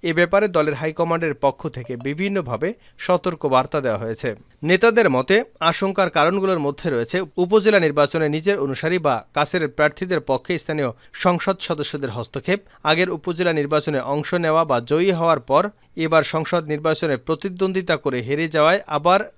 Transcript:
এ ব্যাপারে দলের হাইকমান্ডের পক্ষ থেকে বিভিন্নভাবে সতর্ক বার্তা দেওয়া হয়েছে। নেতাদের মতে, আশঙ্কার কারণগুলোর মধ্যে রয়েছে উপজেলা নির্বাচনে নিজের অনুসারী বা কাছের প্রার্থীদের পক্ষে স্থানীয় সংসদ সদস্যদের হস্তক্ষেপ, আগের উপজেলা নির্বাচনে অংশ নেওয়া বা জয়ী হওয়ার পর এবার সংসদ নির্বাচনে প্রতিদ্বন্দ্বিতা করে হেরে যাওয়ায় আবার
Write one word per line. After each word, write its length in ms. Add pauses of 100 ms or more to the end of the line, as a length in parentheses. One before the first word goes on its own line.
এ 100
ব্যাপারে 360
দলের 260
হাইকমান্ডের 600
পক্ষ 340
থেকে 280
বিভিন্নভাবে 760 (240)
সতর্ক 480
বার্তা 340
দেওয়া 180
হয়েছে। 380 (260)
নেতাদের 480
মতে, 340 (160)
আশঙ্কার 500
কারণগুলোর 480
মধ্যে 320
রয়েছে 340 (120)
উপজেলা 440
নির্বাচনে 480
নিজের 320
অনুসারী 380
বা 260 (100)
কাছের 340
প্রার্থীদের 520
পক্ষে 380
স্থানীয় 320 (220)
সংসদ 480
সদস্যদের 500
হস্তক্ষেপ, 500 (240)
আগের 260
উপজেলা 420
নির্বাচনে 480
অংশ 340
নেওয়া 300
বা 160
জয়ী 300
হওয়ার 300
পর 300 (260)
এবার 260
সংসদ 420
নির্বাচনে 520
প্রতিদ্বন্দ্বিতা 800
করে 260
হেরে 260
যাওয়ায় 380
আবার 340 (180)